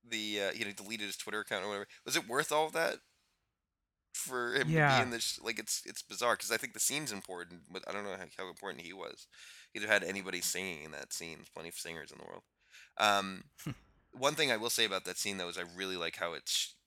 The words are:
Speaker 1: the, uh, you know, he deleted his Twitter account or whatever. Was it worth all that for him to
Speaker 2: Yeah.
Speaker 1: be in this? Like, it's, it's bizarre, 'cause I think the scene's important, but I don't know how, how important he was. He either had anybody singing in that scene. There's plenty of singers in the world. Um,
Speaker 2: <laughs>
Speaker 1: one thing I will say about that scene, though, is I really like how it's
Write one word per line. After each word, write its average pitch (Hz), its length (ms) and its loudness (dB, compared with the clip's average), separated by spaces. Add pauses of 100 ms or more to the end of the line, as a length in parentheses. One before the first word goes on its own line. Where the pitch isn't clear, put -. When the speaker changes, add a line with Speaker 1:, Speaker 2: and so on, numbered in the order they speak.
Speaker 1:
the, 107 320 0
uh, 98 120 2
you 113 80 -4
know, 107 80 0
he 101 40 -6
deleted 104 340 -6
his 98 100 -6
Twitter 107 240 -4
account 98 240 -2
or 104 40 -2
whatever. 101 200 -4 (160)
Was 131 100 -2
it 107 140 2
worth 143 240 0
all 156 180 4
that - 280 0 (1160)
for 123 400 -2
him 139 140 6
to 156 60 4
Speaker 2:
Yeah. 143 240 8
Speaker 1:
be 120 40 8
in 123 80 2
this? - 300 -2
Like, 113 180 -2
it's, - 260 -4
it's - 180 -10
bizarre, 120 340 4
'cause - 160 -2
I 113 60 4
think 117 160 -4
the 107 60 -4
scene's 139 300 2
important, 87 640 -10
but 92 160 -6
I - 40 -4
don't 101 120 -4
know 95 120 -6
how, 92 100 -10 (120)
how 92 100 -6
important 85 360 -8
he 85 80 -10
was. - 340 -12 (460)
He 101 80 -6
either 107 100 -2
had 101 140 8
anybody 92 360 -2
singing 87 440 -2
in 78 80 -10
that 71 200 -10
scene. 82 260 -8
There's 76 100 -18
plenty 82 220 -10
of - 40 -14
singers 82 380 -10
in - 60 -18
the - 60 -14
world. - 200 -14 (540)
Um, 98 460 4 (220)
Speaker 2:
<laughs> 135 80 -4 (380)
Speaker 1:
one 139 240 2
thing 147 160 4
I 113 60 4
will 117 120 -2
say 117 140 4
about 98 220 0
that 90 120 -6
scene, 98 200 -2
though, 87 100 -2
is 87 100 -6
I 90 40 -4 (140)
really 92 200 -2
like 85 200 -2
how 85 180 -2
it's - 400 -2 (120)